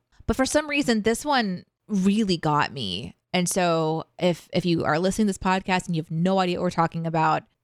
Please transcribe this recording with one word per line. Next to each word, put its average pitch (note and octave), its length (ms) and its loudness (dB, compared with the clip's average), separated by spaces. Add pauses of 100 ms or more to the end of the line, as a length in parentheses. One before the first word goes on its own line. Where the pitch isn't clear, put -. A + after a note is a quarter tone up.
(280)
But A3+ 80 0
for C4 100 0
some D4 240 0
reason, B3+ 320 0
this A3+ 240 0
one A3 400 -2 (220)
really G3 500 2
got D3 360 0
me. F#2+ 420 -8 (180)
And F3+ 160 2
so E3 560 0 (140)
if, E3+ 340 -2
if F3 120 0
you E3+ 200 0
are D3+ 140 0
listening F#3+ 280 0
to - 20 0
this F#3 80 -4
podcast F#3 500 -2
and F3 80 -2
you D#3+ 60 -2
have E3 100 -10
no F3+ 280 2
idea F3+ 180 0
what - 60 -4
we're F3+ 80 0
talking E3 340 0
about, D#3+ 380 2 (200)